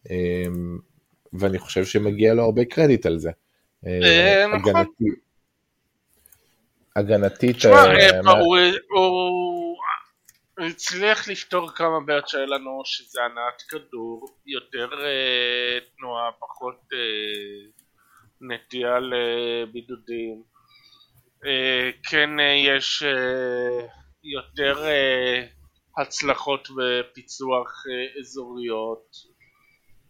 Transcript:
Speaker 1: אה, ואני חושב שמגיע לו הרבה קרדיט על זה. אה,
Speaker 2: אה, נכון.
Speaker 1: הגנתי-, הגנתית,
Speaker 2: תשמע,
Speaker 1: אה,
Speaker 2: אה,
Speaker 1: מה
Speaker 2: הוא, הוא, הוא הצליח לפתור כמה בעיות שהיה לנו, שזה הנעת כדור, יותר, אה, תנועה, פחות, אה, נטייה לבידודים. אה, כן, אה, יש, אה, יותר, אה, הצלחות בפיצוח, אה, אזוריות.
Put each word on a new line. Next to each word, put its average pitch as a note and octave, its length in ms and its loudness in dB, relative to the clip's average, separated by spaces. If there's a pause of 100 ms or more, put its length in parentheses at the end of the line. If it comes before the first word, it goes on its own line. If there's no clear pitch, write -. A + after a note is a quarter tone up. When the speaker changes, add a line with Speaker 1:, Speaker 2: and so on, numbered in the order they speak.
(100)
Speaker 1:
אה, F2+ 320 -2 (920)
ואני F#2+ 260 -2
חושב - 260 -4
שמגיע G#2 500 2
לו A#2 80 2
הרבה A#2 220 2
קרדיט C3+ 420 2
על E2 120 0
זה. D#2+ 120 -6 (560)
אה, F2+ 160 -2
Speaker 2:
אה, F#3 440 6
נכון. G#3 300 2
Speaker 1:
הגנתי-, D#4+ 440 0 (1800)
הגנתית, G#2 600 2
Speaker 2:
תשמע, - 160 8
Speaker 1:
אה, G3 440 10
Speaker 2:
אה, F#3 60 -2
Speaker 1:
מה F#3+ 100 8
Speaker 2:
הוא, F3 260 6 (320)
הוא, F3+ 840 0 (840)
הוא E3+ 80 -4
הצליח F#3+ 600 -2
לפתור F3+ 420 -4
כמה D#3+ 360 -2
בעיות C#3+ 220 -2
שהיה C#3 180 -4
לנו, C3+ 380 -6
שזה - 380 -10
הנעת A#2+ 460 -6
כדור, A#2 580 -12 (200)
יותר, B2 420 -10 (160)
אה, B2 760 -2 (180)
תנועה, A#2 340 -8 (100)
פחות, B2 400 -14 (120)
אה, G#2 840 -8 (640)
נטייה B2 600 -6
לבידודים. A#2 1400 -6 (1040)
אה, C3 440 -2 (200)
כן, D3+ 300 0
אה, D3 40 2
יש, C#3 580 0
אה, B2+ 840 -4 (380)
יותר, C#3 600 -4
אה, C3 600 0 (540)
הצלחות C#3 800 -4
בפיצוח, B2 1120 -6
אה, B2+ 300 -10
אזוריות. A#2+ 960 -10 (920)